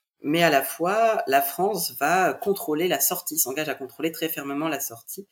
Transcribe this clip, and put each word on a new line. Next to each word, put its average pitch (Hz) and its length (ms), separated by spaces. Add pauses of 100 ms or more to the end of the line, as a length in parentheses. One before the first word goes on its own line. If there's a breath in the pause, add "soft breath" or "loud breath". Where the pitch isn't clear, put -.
(200)
mais 160 240
à 165 60
la 143 120
fois, 214 640
la 139 160
France 175 560
va 165 340
contrôler 175 540
la 156 140
sortie, 175 380
s'engage 151 300
à 135 60
contrôler 151 380
très 165 160
fermement 143 400
la 147 100
sortie - 540